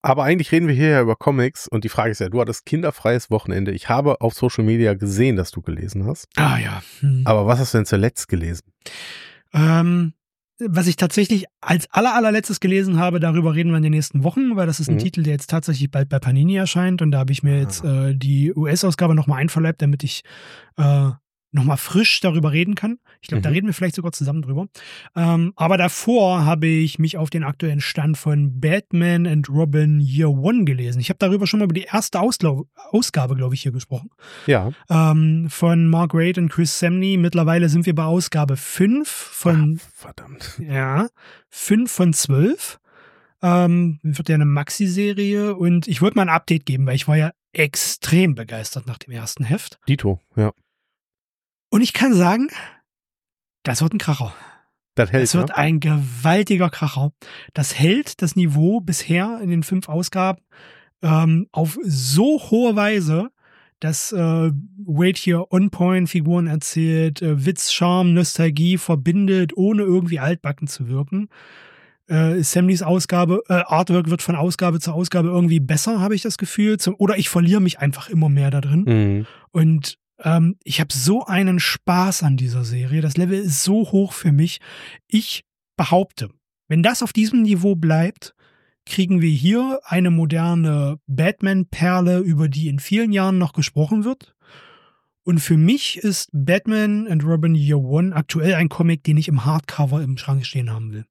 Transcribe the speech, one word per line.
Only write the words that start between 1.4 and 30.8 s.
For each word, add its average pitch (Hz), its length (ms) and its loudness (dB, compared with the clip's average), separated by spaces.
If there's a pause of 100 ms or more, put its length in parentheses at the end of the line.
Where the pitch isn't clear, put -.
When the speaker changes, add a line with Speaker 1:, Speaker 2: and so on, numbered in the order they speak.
Speaker 1:
und 110 180 -4
die 113 40 -4
Frage 113 220 -2
ist 107 100 -8
ja, 98 80 -4
du 107 100 -4
hattest 117 280 -4
kinderfreies 147 640 -2
Wochenende. 98 420 -2
Ich - 160 -10
habe 139 320 0
auf 113 140 -2
Social - 300 -2
Media 110 280 4
gesehen, 101 440 0
dass 90 140 -4
du 82 120 -10
gelesen 95 440 -6
hast. 139 200 -8 (100)
Speaker 2:
Ah 139 220 2
ja. 104 240 -6 (180)
Hm. 135 240 2
Speaker 1:
Aber 107 220 2
was 123 120 2
hast 135 140 -2
du 117 60 2
denn 107 80 2
zuletzt 107 420 -2
gelesen? 85 360 -4 (880)
Speaker 2:
Ähm, 165 600 2 (460)
was 185 280 0
ich 175 100 2
tatsächlich 196 500 0 (140)
als - 300 -2
aller, 226 240 0
allerletztes 220 460 0
gelesen 190 380 2
habe, 175 220 0
darüber 165 340 2
reden 170 160 2
wir 160 80 2
in 156 40 2
den 156 100 2
nächsten 151 300 0
Wochen, 233 340 0
weil 185 100 0
das 160 140 -2
ist 143 80 -2
ein 160 80 2
Speaker 1:
Mhm. - 40 0
Speaker 2:
Titel, 175 220 -2
der 151 100 0
jetzt 143 180 -6
tatsächlich 143 400 -2
bald 139 180 -2
bei 139 100 -2
Panini 135 380 2
erscheint 180 460 0
und 156 80 2
da 143 80 2
habe 131 140 0
ich 135 100 -2
mir 143 160 2
jetzt, 139 260 -4
Speaker 1:
Ah. 135 260 0
Speaker 2:
äh, 139 40 0
die 139 400 0
U-S-Ausgabe 160 600 0
nochmal 147 260 0
einverleibt, 160 420 -2
damit 143 220 0
ich, - 180 -8 (540)
äh, 143 340 2 (460)
nochmal 139 200 2
frisch - 420 0
darüber 160 320 0
reden 175 240 0
kann. 226 240 -6 (220)
Ich - 80 -20
glaub, 110 120 -2
da 98 80 -2
Speaker 1:
Mhm. 147 60 0
Speaker 2:
reden 190 140 -2
wir 185 60 -2
vielleicht 180 200 -4
sogar 170 160 -6
zusammen 147 320 -4
drüber. 139 240 -4 (480)
Ähm, 170 400 2
aber 170 220 0
davor 180 680 2
habe 156 220 0
ich 160 320 0
mich 160 180 -2
auf 156 140 -4
den 160 140 -4
aktuellen 147 360 -4
Stand 151 380 -2
von 143 400 0
Batman 170 680 0
and 156 240 0
Robin 151 520 2
Year 143 300 2
One 175 340 2
gelesen. 123 340 -2